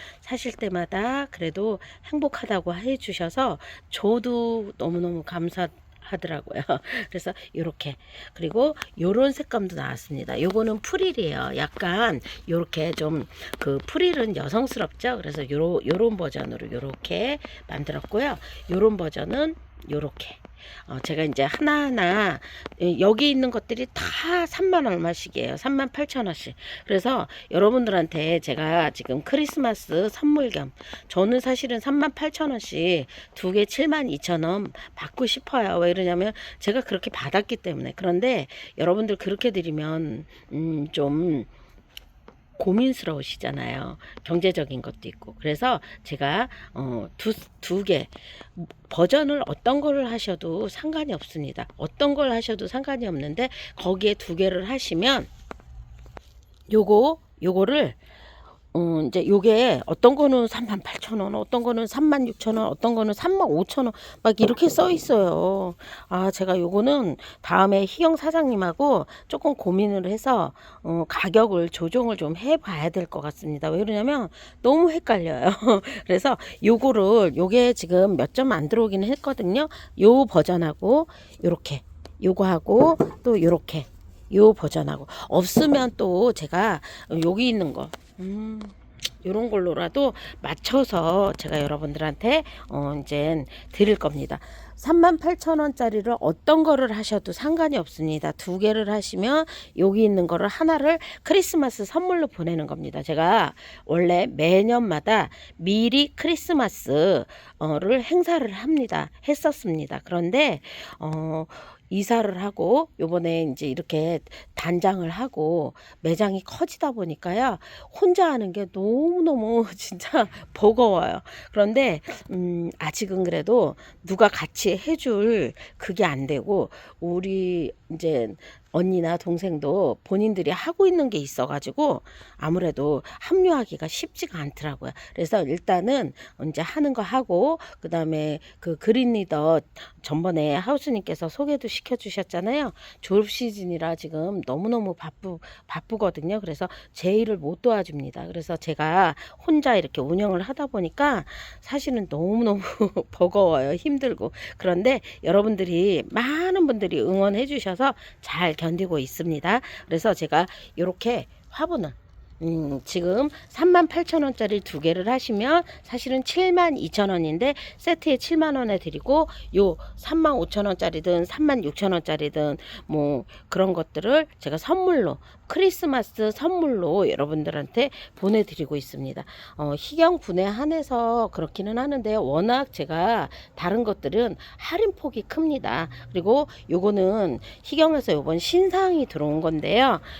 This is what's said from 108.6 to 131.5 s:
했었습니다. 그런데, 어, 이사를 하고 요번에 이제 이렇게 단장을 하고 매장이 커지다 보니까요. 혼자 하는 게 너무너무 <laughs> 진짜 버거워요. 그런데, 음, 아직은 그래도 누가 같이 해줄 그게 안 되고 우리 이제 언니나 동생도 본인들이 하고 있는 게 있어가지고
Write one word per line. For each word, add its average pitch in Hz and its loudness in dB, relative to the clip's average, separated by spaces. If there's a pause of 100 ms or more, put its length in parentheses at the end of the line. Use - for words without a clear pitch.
했었습니다. 196 -2
그런데, 180 0 (400)
어, 156 -4 (440)
이사를 196 0
하고 202 0 (100)
요번에 170 0
이제 147 -4
이렇게 156 -2 (360)
단장을 175 0
하고 165 -2 (280)
매장이 190 0
커지다 - -4
보니까요. 196 -2 (420)
혼자 359 6
하는 214 -2
게 196 -6
너무너무 233 2
<laughs> 185 -12
진짜 - -2 (260)
버거워요. 214 4 (300)
그런데, 208 2 (300)
음, 175 -2 (100)
아직은 185 -4
그래도 170 2 (280)
누가 190 6
같이 - -2
해줄 214 0 (240)
그게 196 -4
안 135 -2
되고 104 0 (300)
우리 180 -2 (220)
이제 156 -2 (380)
언니나 175 0
동생도 165 -2
본인들이 190 0
하고 339 0
있는 339 4
게 202 -4
있어가지고 143 -2 (340)